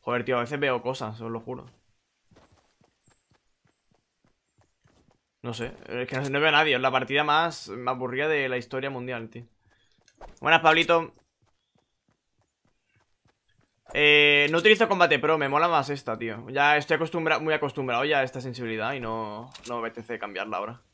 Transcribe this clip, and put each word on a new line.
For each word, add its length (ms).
Joder, 220
tío, 140
a 40
veces 180
veo 240
cosas, 360
os 120
lo 80
juro. 260
No 100
sé, 220
es 200
que 100
no 80
sé, 40
no 100
veo 100
a 20
nadie. 240
Es 60
la 100
partida 320
más, 460
más 260
aburrida 320
de 200
la 100
historia 340
mundial, 400
tío. 160
Buenas, 200
Pablito. 540
Eh, 540
no 80
utilizo 280
Combate 300
Pro, 220
me 100
mola 180
más 220
esta, 300
tío. 300
Ya 280
estoy 200
acostumbra-, 420
muy 160
acostumbrado 500
ya 140
a 40
esta 180
sensibilidad 520
y 60
no, 500
no 120
me 80
apetece 320
cambiarla 380
ahora. 240